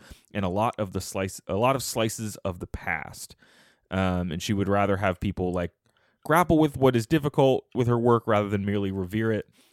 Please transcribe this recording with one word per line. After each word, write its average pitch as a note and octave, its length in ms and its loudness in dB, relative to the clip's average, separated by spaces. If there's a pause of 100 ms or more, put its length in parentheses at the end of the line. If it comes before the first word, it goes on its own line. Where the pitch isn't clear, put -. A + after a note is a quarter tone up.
(340)
and G2+ 100 -4
a F#2 60 0
lot G#2 280 -2
of G2 140 -4
the F#2+ 100 -4
slice, F#2+ 460 -6
a F2+ 80 -4
lot B2 220 2
of B2 60 -6
slices A2+ 600 -4
of F2+ 160 -4
the - 80 -10
past." - 680 -10 (540)
Um, F#2 380 0
and E2+ 120 -6
she - 100 -4
would G2 160 0
rather G2+ 300 2
have F#2 240 -2
people, F2+ 320 -2
like, F2 180 -4 (540)
grapple D#3+ 320 4
with D3+ 180 2
what C3 220 4
is A2+ 80 0
difficult C#3 580 2 (100)
with A#2+ 140 0
her A#2+ 120 2
work A#2 280 4
rather G#2 220 4
than G2+ 160 0
merely G2+ 260 0
revere G2 400 -2
it. G#2 140 -2 (280)